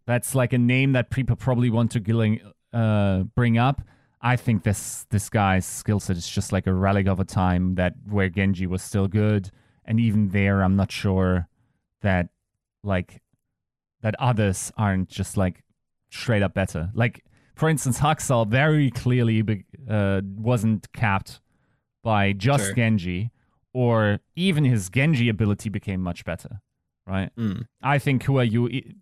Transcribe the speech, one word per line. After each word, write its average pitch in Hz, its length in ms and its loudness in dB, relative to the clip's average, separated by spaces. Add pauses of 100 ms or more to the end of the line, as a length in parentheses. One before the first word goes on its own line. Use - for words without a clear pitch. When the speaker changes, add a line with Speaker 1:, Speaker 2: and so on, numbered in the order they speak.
Speaker 1:
that's, 120 260 -2
like, 127 200 2
a 127 40 2
name 127 360 4
that 123 180 0
people 120 240 0
probably 123 340 0
want 113 220 0
to 123 80 -2
gilling, 110 420 0 (320)
uh, 104 500 2 (120)
bring 117 240 4
up. 135 240 0 (380)
I 123 160 2
think 113 260 0
this, - 480 -4
this 101 180 -2
guy's 95 380 2
skill - 320 -2
set 90 180 -4
is 85 100 -8
just, - 240 -4
like, 95 140 0
a 92 80 2
relic 98 320 2
of 95 140 2
a 92 60 -2
time 92 500 0
that 90 180 0 (160)
where 98 180 0
Genji 95 380 0
was 90 160 -4
still 98 260 -2
good. 104 440 0 (360)
And 113 120 0
even 107 300 2
there, 98 340 2
I'm 95 120 4
not 98 160 0
sure 92 560 0 (540)
that, 92 280 0 (540)
like, 95 380 -4 (800)
that 107 180 -2
others 107 580 0
aren't 95 320 0
just, - 280 -6
like, 90 260 -2 (460)
straight 107 320 -2
up 95 140 -2
better. 90 400 -4
Like, 117 280 -2 (300)
for 156 160 -2
instance, 139 300 -2
Haksal 135 480 0
very 143 420 2
clearly 113 540 0
be-, 101 220 -4 (220)
uh, 98 360 0
wasn't 110 680 -2
capped - 480 -4 (640)
by 101 300 2
just 107 320 0
Speaker 2:
Sure. 98 80 -4
Speaker 1:
Genji, 107 560 0 (440)
or 113 480 2 (140)
even 165 280 2
his 110 260 0
Genji 127 400 2
ability 104 400 0
became 95 320 -6
much 90 240 -6
better, - 360 -10 (440)
right? 95 300 -4
Speaker 2:
Mm. 113 320 -4 (160)
Speaker 1:
I 135 160 2
think 131 240 0
Who 135 160 2
Are 127 40 2
You 120 260 2
e-, - 320 -10